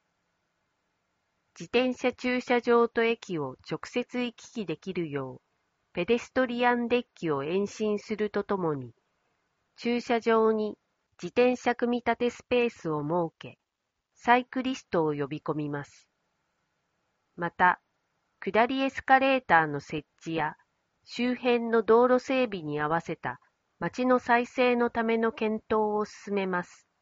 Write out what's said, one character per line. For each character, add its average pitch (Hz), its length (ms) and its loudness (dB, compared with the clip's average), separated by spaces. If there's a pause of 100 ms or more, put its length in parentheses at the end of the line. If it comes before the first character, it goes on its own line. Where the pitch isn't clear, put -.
(1600)
自 170 60 -14
転 247 300 0
車 247 180 -2
駐 247 280 -2
車 247 200 0
場 233 280 4
と 233 140 -2
駅 226 360 -2
を 135 180 -6 (100)
直 160 200 -6
接 247 340 -6
行 247 160 -6
き - 140 -20
来 208 160 -10
で 156 100 -6
き 190 160 -12
る 170 160 -4
よ 131 280 -8
う、 - 40 -20 (540)
ペ 175 100 -2
デ 233 140 2
ス - 160 -12
ト 262 100 2
リ 247 220 -2
ア 240 80 4
ン 240 140 -4
デ 240 100 2
ッ 247 60 -4 (100)
キ 165 160 -6
を 139 120 0
延 185 240 -2
伸 214 320 -4
す 214 160 -8
る 208 140 -4
と 202 160 -4
と 202 140 -4
も 160 160 -2
に、 123 180 -10 (840)
駐 240 240 -2
車 233 180 -2
場 220 320 2
に 214 240 -4 (460)
自 175 60 -8
転 247 280 2
車 240 180 -2
組 240 160 -2
み 240 100 0
立 233 160 -2
て 240 120 -2
ス - 140 -10
ペ 240 240 0
ー 226 40 -2
ス - 200 -8
を 151 100 -2
設 165 380 -2
け、 - 200 -18 (560)
サ 247 240 4
イ 254 60 -2
ク 254 180 -8
リ 254 120 -2
ス - 140 -18
ト 165 160 2
を 151 100 0
呼 143 120 -4
び 147 140 -8
込 156 140 -6
み 151 140 -6
ま 143 160 -6
す。 - 240 -20 (1300)
ま 175 140 -6
た、 - 300 2 (600)
下 214 260 2
り 269 140 -4
エ 269 100 0
ス - 120 -12
カ 262 160 6
レ 269 180 4
ー 254 40 0
タ 165 220 4
ー 156 40 0
の 143 140 -4
設 - 260 -10 (140)
置 165 140 -8
や、 156 220 -4 (480)
周 247 300 -4
辺 240 340 0
の 226 140 2
道 233 260 6
路 254 100 4
整 262 260 0
備 196 180 -6
に 147 180 -4
合 151 80 -2
わ 165 120 0
せ 160 160 -8
た 123 240 -10 (380)
街 208 280 -4
の 254 120 4
再 240 280 2
生 247 280 2
の 240 160 0
た 233 120 -4
め 226 160 0
の 226 140 0
検 220 340 -4
討 214 300 0
を 208 80 -2
進 - 300 -12
め 196 120 -2
ま 180 180 -4
す。 - 240 -20 (120)